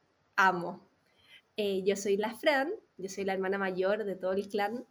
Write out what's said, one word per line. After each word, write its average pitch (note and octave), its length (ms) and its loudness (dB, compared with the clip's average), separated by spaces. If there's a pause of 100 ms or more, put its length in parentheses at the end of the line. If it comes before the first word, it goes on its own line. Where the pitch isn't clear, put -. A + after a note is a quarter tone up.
(360)
Amo. F3+ 440 2 (760)
Eh, G3 280 0
yo G3+ 120 4
soy G3+ 200 0
la G#3+ 180 -2
Fran, D4 360 2 (260)
yo F#3 120 -8
soy G3 160 -6
la F#3+ 100 2
hermana F#3+ 240 0
mayor F#3+ 460 0
de F#3+ 120 -4
todo F#3 160 -2
el G3+ 160 -2
clan G#3+ 420 -2